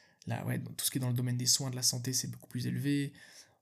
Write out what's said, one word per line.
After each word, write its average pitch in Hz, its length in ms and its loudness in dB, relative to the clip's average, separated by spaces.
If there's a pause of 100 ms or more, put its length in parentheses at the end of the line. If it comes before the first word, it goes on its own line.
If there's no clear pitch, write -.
(280)
là, 113 180 -2
ouais, 120 160 0
tout - 240 -4
ce - 60 0
qui 139 80 -2
est - 20 2
dans 123 80 0
le 123 60 2
domaine 123 220 0
des 123 100 0
soins, 131 240 4
de 123 40 -6
la 123 60 -4
santé, 123 320 0
c'est 127 160 0
beaucoup 120 180 -10
plus 120 200 -4
élevé. 139 460 0 (480)